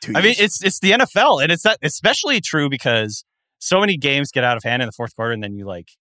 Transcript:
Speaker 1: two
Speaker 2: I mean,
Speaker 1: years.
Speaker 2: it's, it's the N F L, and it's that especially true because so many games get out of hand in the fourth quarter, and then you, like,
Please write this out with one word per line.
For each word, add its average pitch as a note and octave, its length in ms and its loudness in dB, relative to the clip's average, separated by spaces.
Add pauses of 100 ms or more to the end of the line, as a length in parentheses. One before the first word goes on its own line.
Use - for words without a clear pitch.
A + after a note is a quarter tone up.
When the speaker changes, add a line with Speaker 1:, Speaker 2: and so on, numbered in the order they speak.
Speaker 1:
two - 140 -8
Speaker 2:
I D3+ 60 2
mean, G3 80 4
Speaker 1:
years. A#3 120 2
Speaker 2:
it's, G3+ 240 0
it's F#3+ 140 -2
the F#3+ 140 4
N A#3+ 100 6
F - 140 0
L, G#3+ 240 4
and D#3 120 2
it's E3+ 120 -2
that A3 180 2
especially A3 580 0
true D3 300 -2
because A2+ 540 -2 (340)
so F#3+ 220 0
many G3+ 160 2
games C#3 340 -2
get B2+ 140 0
out B2 120 2
of A2 60 -8
hand B2 200 -2
in A#2+ 40 -4
the G#2+ 60 -8
fourth A#2 220 -10
quarter, A#2 180 -4
and G#2+ 100 -6
then G2+ 140 -10
you, G2+ 100 -12
like, F2 220 -12 (120)